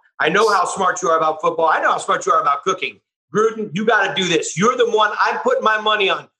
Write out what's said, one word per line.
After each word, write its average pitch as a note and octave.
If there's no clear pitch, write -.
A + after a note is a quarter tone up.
I D3+
know G#3
how F#3
smart F3+
you F3
are D#3+
about D#3
football. D#3+
I G#3
know D#4
how F3+
smart G3
you F#3
are D#3+
about C#3+
cooking. C#3
Gruden, G#3+
you G#3
gotta G#3
do F#3
this. -
You're A#3
the A#3
one G#3+
I'm A3
putting B3
my G#3+
money G#3
on. D3